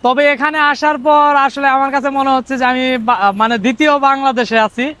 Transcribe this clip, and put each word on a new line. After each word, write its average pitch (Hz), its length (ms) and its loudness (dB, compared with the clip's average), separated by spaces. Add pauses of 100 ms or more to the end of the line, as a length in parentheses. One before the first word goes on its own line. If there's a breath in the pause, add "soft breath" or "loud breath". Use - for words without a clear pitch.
তবে 254 180 2 (100)
এখানে 294 240 -4 (160)
আসার 302 240 -2 (100)
পর 294 220 4 (160)
আসলে 277 300 -2
আমার 269 200 0
কাছে 277 220 -2
মনে 269 180 0
হচ্ছে 262 240 -4
যে 254 120 0
আমি 254 140 -2 (220)
বা-, 226 140 0 (200)
মানে 226 140 0 (100)
দ্বিতীয় 285 280 2 (140)
বাংলাদেশে 269 500 0 (100)
আছি। 240 180 -4 (140)